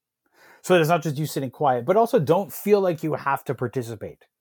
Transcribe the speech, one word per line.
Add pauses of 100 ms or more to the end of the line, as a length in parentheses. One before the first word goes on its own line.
(640)
So
it's
not
just
you
sitting
quiet,
but
also
don't
feel
like
you
have
to
participate. (140)